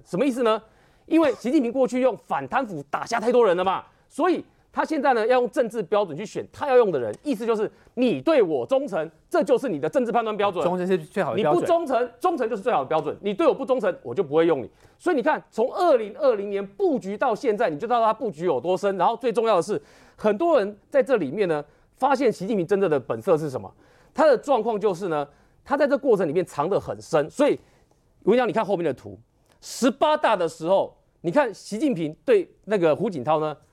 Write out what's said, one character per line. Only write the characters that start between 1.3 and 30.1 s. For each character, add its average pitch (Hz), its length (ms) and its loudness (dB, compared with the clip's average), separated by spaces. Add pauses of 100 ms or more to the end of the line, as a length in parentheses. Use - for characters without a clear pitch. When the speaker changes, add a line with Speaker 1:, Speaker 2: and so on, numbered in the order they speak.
Speaker 1:
习 226 180 -6
近 311 100 2
平 233 120 -4
过 262 120 0
去 247 140 -2
用 247 160 0
反 143 320 -6
贪 254 180 -4
腐 170 240 -10
打 147 160 -6
下 226 140 -4
太 220 140 0
多 240 120 6
人 175 120 4
了 185 80 -2
嘛， 180 180 -2 (240)
所 349 220 -2
以 302 160 -2 (260)
他 285 140 -2
现 311 160 -4
在 277 120 4
呢 226 140 0
要 247 140 4
用 240 80 -2
政 233 180 -2
治 220 160 -6
标 202 220 0
准 151 100 -8
去 196 100 -8
选 123 280 -10
他 294 160 -6
要 254 80 4
用 226 120 6
的 151 80 0
人， 110 240 -4
意 285 140 -4
思 220 100 -6
就 226 80 0
是 202 160 -2 (260)
你 220 260 0
对 311 200 4
我 147 240 0
忠 269 220 0
诚， 165 220 -6 (200)
这 320 140 2
就 240 140 4
是 269 100 -6
你 170 100 -4
的 147 120 -4
政 247 160 0
治 233 60 -4
判 233 120 0
断 214 140 -4
标 202 120 2
准。 170 140 -2
Speaker 2:
忠 175 140 0
诚 180 100 -4
是 190 100 2
最 165 240 -6
好 131 140 -4
的 208 60 0
标 - 100 2
准。 349 60 4
Speaker 1:
你 - 20 0
不 - 80 -2
忠 339 180 2
诚， 247 340 -2
忠 349 180 0
诚 233 120 -2
就 240 60 -4
是 196 60 -6
最 233 100 -2
好 170 80 2
的 131 60 -2
标 156 160 0
准。 143 200 -6
你 202 120 -4
对 330 120 0
我 240 80 4
不 254 120 -6
忠 247 120 0
诚， 190 160 -2 (100)
我 120 120 -10
就 196 80 0
不 139 100 -8
会 165 120 4
用 151 160 2
你。 98 80 -10 (280)
所 349 140 -2
以 330 40 0
你 247 60 0
看， 226 300 0
从 240 220 -2
二 349 240 4
零 220 200 -10
二 269 180 2
零 202 140 -6
年 202 160 -4
布 302 320 0
局 196 200 -8
到 240 180 0
现 214 220 -2
在， 214 120 0
你 147 80 -4
就 185 80 -8
知 226 80 -2
道 233 80 2
他 220 120 2
布 220 180 -6
局 151 140 -8
有 135 160 0
多 180 160 0
深。 196 180 -2
然 175 100 2
后 226 120 0
最 233 160 -2
重 226 120 0
要 214 120 2
的 170 40 2
是， 185 200 -4 (340)
很 208 220 0
多 330 200 4
人 208 200 -2 (120)
在 269 140 2
这 254 140 0
里 147 120 -4
面 190 180 -2
呢， 151 160 -2 (340)
发 277 180 2
现 240 160 2
习 185 160 -6
近 220 100 -2
平 170 80 -2
真 196 160 0
正 185 80 2
的 147 100 2
本 117 220 -6
色 165 160 2
是 151 120 -6
什 127 100 -6
么？ 95 120 -14 (420)
他 311 120 4
的 269 120 6
状 247 260 0
况 214 160 -4
就 196 140 0
是 175 160 -6
呢， 233 180 -2 (360)
他 277 140 -2
在 285 100 2
这 262 100 0
过 226 200 2
程 175 100 0
里 139 60 -4
面 180 100 0
藏 151 260 -4
得 180 100 0
很 107 220 -8
深。 151 280 0
所 277 180 2
以 165 120 0 (640)
我 - 80 4
跟 - 20 6
你 247 40 4
讲， 247 100 2
你 151 60 -2
看 220 100 0
后 185 120 -2
面 170 100 -2
的 139 80 0
图， 101 240 -16 (420)
十 - 320 -2
八 302 240 2